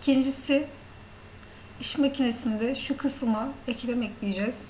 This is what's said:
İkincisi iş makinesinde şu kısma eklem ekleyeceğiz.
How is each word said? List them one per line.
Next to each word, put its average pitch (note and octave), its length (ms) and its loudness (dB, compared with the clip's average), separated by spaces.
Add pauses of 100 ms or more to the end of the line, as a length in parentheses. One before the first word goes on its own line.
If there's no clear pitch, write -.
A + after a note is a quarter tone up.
İkincisi C4+ 640 4 (1120)
iş - 180 -6
makinesinde B3 760 2
şu C4+ 220 -4
kısma A#3+ 520 0 (200)
eklem A#3+ 340 0
ekleyeceğiz. G3+ 560 -2 (120)